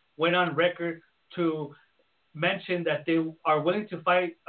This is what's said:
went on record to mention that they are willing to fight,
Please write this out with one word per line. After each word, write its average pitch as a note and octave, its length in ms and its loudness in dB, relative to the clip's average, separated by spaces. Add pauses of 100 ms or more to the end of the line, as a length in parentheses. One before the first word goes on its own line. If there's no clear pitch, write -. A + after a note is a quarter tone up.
(160)
went E3+ 200 2
on F3 200 2
record E3+ 460 0 (340)
to D#3 400 -2 (580)
mention F3 520 -2
that D3 200 0
they E3 120 2 (280)
are - 140 4
willing G3 300 0
to E3+ 140 -10
fight, F3+ 340 2 (120)